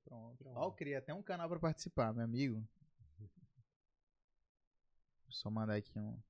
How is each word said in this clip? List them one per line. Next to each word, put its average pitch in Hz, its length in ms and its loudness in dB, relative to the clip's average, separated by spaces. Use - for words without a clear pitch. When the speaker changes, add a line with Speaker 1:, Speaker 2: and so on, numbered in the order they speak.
Speaker 1:
pronto. 117 340 -14
Speaker 2:
Pronto. 131 220 -14
Speaker 1:
Ó, 160 80 4
eu 185 60 -2
criei 143 220 -2
até 135 160 -4
um 190 120 -6
canal 170 260 -2
pra 170 100 0
participar, 151 540 2
meu 117 100 2
amigo. 117 400 2
Só - 200 -6
mandar 107 260 2
aqui - 240 0
um. 110 300 -4